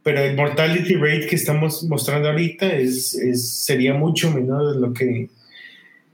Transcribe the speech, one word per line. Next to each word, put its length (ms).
Pero 160
el 160
mortality 600
rate 280
que 100
estamos 500
mostrando 440
ahorita 440
es, 420
es, 340
sería 460
mucho 360
menor 440
de 40
lo 140
que, 360